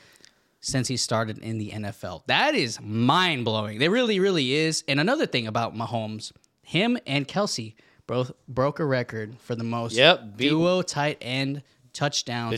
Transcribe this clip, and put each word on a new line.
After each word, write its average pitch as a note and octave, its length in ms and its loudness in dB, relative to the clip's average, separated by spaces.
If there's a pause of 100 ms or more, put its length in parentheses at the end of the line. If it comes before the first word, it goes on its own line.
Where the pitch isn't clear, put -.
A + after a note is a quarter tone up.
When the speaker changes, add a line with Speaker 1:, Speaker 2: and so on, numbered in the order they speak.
(220)
Speaker 1:
C. - 500 -14
Speaker 2:
since C3 160 0
he B2+ 80 -4
started A2 440 -2
in A2+ 180 -6
the G#2 160 -6
N G#2+ 100 -6
F G2+ 220 -10
L. F2+ 220 -10
That A#3 280 2
is B2+ 260 -2
mind-blowing. A2+ 1000 2
It E3+ 100 4
really, A3 300 2
really D#3+ 320 2
is. D#3 340 0
And C#3 140 2
another B3 240 2
thing A#2+ 200 -2
about A2+ 300 -2
Mahomes, A2 560 -6 (320)
him A3+ 420 0
and C#3 220 -2
Kelce A#2+ 460 -4 (360)
broke, B2 260 -2 (120)
broke C3+ 320 0
a D#3+ 60 0
record A#2 540 -2
for - 160 -6
the A#2 80 -6
most A#2 300 -4
Speaker 1:
Yep, B2 420 6
beat C3 140 2
Speaker 2:
duo F3 320 2
tight D3+ 400 -2
end C3+ 400 -4 (320)
touchdowns A#2+ 640 -2